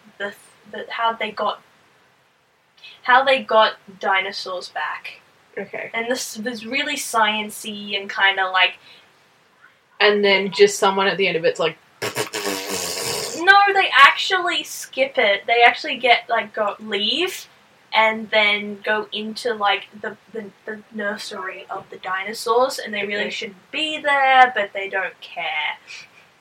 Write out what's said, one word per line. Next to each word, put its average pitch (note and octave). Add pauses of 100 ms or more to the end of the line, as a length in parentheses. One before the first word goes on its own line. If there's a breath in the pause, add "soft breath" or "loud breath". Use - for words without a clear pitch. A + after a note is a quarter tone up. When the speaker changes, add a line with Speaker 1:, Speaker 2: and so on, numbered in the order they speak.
(180)
Speaker 1:
the G3+ (360)
th-, G3+
the, -
how A3+
they A3
got, G#3 (1400 loud breath)
how C4
they C4
got A3 (260)
dinosaurs F#3+
back. - (360)
Speaker 2:
Okay. -
Speaker 1:
And A#3
this -
was A3
really C#4+
science-y G#3+
and G3
kinda F#3+
like F3+ (1200 soft breath)
Speaker 2:
And G#3
then G3
just G3+
someone G3
at F3+
the F#3+
end D#3
of E3
it's E3+
like D#3+ (1700)
Speaker 1:
No, G4+
they F#4
actually D#4+
skip -
it. G3+
They A#3
actually B3+
get, -
like, G#3+
go, G3+
leave, A3 (480)
and A3
then G#3
go G#3+
into, G#3+
like, G3+ (120)
the, G#3+ (160)
the, G#3 (140)
the G#3+ (120)
nursery G3+
of G3
the F#3+
dinosaurs, A3+
and G#3+
they G3+
really G#3
Speaker 2:
Okay. G#3
Speaker 1:
shouldn't -
be D#4
there, C4
but G3+
they G3
don't F#3
care. D#3 (640 loud breath)